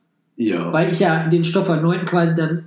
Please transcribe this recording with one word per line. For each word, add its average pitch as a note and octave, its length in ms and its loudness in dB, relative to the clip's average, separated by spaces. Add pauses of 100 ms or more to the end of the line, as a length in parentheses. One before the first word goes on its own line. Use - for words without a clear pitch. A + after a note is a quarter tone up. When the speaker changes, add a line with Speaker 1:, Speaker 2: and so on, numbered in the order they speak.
(360)
Speaker 1:
Ja. F2 360 -2
Speaker 2:
weil F3 180 0
ich E3 100 -2
ja D#3+ 280 2
den E3 160 2
Stoff F3+ 220 0
der E3 140 0
neunten E3+ 260 0
quasi E3+ 280 2
dann E3 320 -2